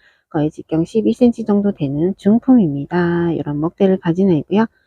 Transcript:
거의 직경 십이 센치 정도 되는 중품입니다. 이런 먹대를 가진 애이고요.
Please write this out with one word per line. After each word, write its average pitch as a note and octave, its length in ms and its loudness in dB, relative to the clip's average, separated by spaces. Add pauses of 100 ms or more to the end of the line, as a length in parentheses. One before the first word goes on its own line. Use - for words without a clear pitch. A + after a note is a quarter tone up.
(280)
거의 D3+ 200 -2
직경 D#3+ 360 -4
십이 G#3+ 280 -2
센치 A#3 320 2
정도 G3+ 280 0
되는 D3+ 440 -4
중품입니다. E3+ 1160 0
이런 D3 260 -6
먹대를 F#3+ 400 0
가진 F#3 320 0
애이고요. F3+ 360 0 (200)